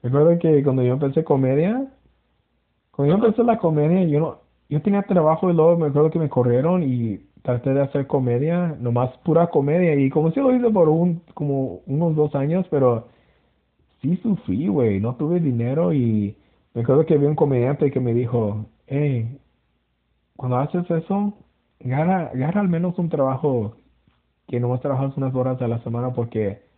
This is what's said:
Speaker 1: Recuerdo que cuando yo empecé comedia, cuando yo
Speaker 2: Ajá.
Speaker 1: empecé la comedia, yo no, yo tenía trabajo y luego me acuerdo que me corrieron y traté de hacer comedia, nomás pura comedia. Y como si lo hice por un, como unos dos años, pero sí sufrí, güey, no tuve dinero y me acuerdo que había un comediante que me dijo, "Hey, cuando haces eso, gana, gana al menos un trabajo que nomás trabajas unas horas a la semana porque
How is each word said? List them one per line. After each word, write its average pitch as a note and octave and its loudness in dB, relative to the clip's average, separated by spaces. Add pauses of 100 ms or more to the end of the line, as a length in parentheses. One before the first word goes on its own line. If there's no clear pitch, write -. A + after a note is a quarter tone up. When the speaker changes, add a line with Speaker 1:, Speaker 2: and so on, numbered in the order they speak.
Speaker 1:
Recuerdo D3+ 4
que D#3 4
cuando C3 2
yo B2 2
empecé C#3+ -2
comedia, D3+ 0 (1040)
cuando C#3+ 0
yo G3 4
Speaker 2:
Ajá. A#3 2
Speaker 1:
empecé A3 2
la A#3 2
comedia, D#3+ 2
yo D3 2
no, - -6 (300)
yo D3 -2
tenía G3+ 0
trabajo D#3+ 2
y F3 2
luego E3+ 4
me D#3 0
acuerdo D3 2
que E3 -2
me D3+ -2
corrieron C3 2
y A#2 -4 (160)
traté B2+ -2
de C#3 2
hacer C#3 -2
comedia, D3 -2
nomás A#2+ -2 (100)
pura E3+ 2
comedia. D#3 0
Y C3+ 2
como D3+ 0
si C4 -2
lo C4 2
hice A#3+ 2
por F#3 4
un, E3+ 0 (120)
como C3+ -4
unos D#3 0
dos D3+ 0
años, D#3 -2
pero B2 2 (920)
sí E3 -2
sufrí, E3+ -2
güey, A#2+ 0
no A#2 -4
tuve E3 -2
dinero C#3 -2
y A2 -2 (360)
me A#2+ -6
acuerdo C3 2
que D#3+ 2
había C#3+ 2
un D3+ -2
comediante C#3 0
que C3 0
me A#2+ 0
dijo, A2+ -2 (220)
"Hey, C3+ -2 (1000)
cuando B2+ -2
haces D#3+ -4
eso, G3 -2 (480)
gana, D#3+ -2
gana D#3 -2
al G3 0
menos F3 -2
un E3+ -2
trabajo C#3 -2 (720)
que A#2+ -4
nomás B2 -2
trabajas C3+ -2
unas C3+ -4
horas B2+ -2
a A#2+ -2
la A#2 -2
semana A#2+ -6
porque A2 -4 (160)